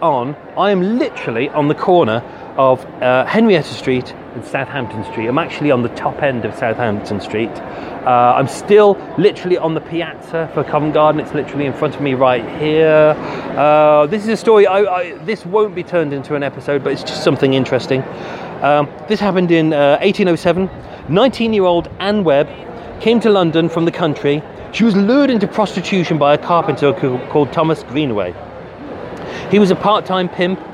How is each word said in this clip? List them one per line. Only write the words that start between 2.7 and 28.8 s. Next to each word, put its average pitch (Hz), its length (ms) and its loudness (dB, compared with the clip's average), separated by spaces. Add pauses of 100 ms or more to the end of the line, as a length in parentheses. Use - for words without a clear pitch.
uh, 127 240 2
Henrietta 208 480 2
Street 127 400 -4 (220)
and 113 100 -12
Southampton 123 600 -6
Street. 110 220 -6
I'm 123 100 0
actually 147 340 -2
on 123 120 2
the 117 60 -2
top - 340 -6
end 123 220 -2
of 104 100 -6
Southampton 107 640 -2
Street. 107 320 -4 (540)
Uh, 123 320 4
I'm 135 100 2
still 202 500 4 (200)
literally 180 400 2
on 160 160 -2
the 156 80 -4
piazza 165 720 -6
for 151 100 -2
Covent 151 300 0
Garden. 151 280 4
It's - 120 -8
literally 143 320 -4
in 127 80 -4
front 147 220 -4
of - 60 -8
me 143 120 -2
right 127 300 2 (140)
here. 156 580 4 (420)
Uh, 151 500 6
this 202 160 -4
is 220 60 -4
a 220 80 0
story, 214 300 6
I, 190 120 2
I, 180 340 0 (120)
this 185 200 -6
won't 202 300 0
be 175 80 -6
turned 160 300 -2
into 139 220 -6
an 143 80 -2
episode, 135 400 -4
but 139 100 -2
it's 135 100 -6
just - 200 -8
something 139 300 2
interesting. 131 500 0 (580)
Um, 147 260 4 (200)
this 214 120 0
happened 180 320 2
in, 160 220 4
uh, 143 280 4
eighteen 190 260 2
oh 170 80 4
seven. 180 340 0 (400)
Nineteen-year-old 196 800 2 (100)
Anne 202 240 0
Webb 151 240 4 (520)
came 226 220 2
to 226 80 4
London 165 400 4
from 170 160 0
the 165 60 0
country. 147 500 -2 (300)
She - 120 0
was 226 120 4
lured 247 340 4
into 214 180 2
prostitution 185 720 -2
by 143 160 4
a 151 40 2
carpenter 151 560 0
co-, 127 260 -2 (100)
called 147 220 0
Thomas 160 320 0
Greenaway. 113 500 -2 (1160)